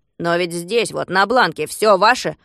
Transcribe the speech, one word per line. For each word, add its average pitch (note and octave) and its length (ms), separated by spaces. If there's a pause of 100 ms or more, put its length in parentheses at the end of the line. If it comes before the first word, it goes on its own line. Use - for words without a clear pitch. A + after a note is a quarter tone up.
(180)
но E3+ 180
ведь F3 160
здесь F3 380
вот D3+ 200
на F#3+ 160
бланке G3 400
все G#3 320
ваше, G3+ 460